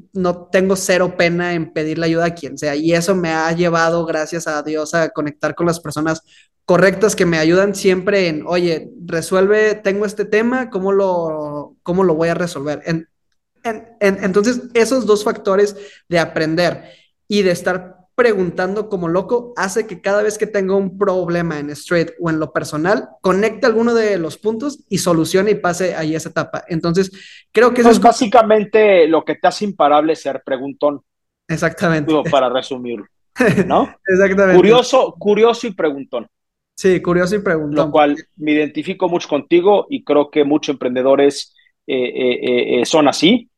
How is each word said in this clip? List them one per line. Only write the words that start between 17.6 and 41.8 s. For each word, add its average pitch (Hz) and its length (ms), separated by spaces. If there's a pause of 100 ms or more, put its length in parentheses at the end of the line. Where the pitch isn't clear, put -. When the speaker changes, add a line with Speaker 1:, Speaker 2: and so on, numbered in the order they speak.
Speaker 1:
preguntando 196 720
como 180 200
loco 202 480
hace 196 280
que - 160
cada 202 220
vez 208 160
que 208 80
tenga 196 280
un 190 220
problema 175 640
en 147 100
Straight 165 500
o 170 120
en 156 80
lo 151 120
personal, 160 580 (120)
conecte 208 460
alguno 233 260
de 214 240
los 160 220
puntos 226 500
y 196 80
solucione 180 540
y 202 40
pase 175 400
ahí 160 200
esa 160 140
etapa. 156 380
Entonces, 175 440 (400)
creo 240 240
que 247 60
eso 233 80
Speaker 2:
Pues 226 80
Speaker 1:
es - 20
como 226 120
Speaker 2:
básicamente 214 960
lo 160 160
que 151 120
te - 120
hace 180 180
imparable 151 480
es - 100
ser 135 200
preguntón. 139 580 (460)
Speaker 1:
Exactamente. 160 640
Speaker 2:
Digo, 151 120
para 127 260
resumirlo, 123 560 (640)
¿no? 185 340
Speaker 1:
<laughs> - 60
Exactamente. 190 500
Speaker 2:
Curioso, 226 600
curioso 214 480
y 202 60
preguntón. 139 520 (500)
Speaker 1:
Sí, 185 280
curioso 175 320
y 208 40
preguntón. 156 460
Speaker 2:
Lo 151 60
cual 147 260 (200)
me 151 160
identifico 151 540
mucho 170 200
contigo 175 640
y 135 120
creo 147 280
que 151 120
muchos 147 300
emprendedores, 135 800 (320)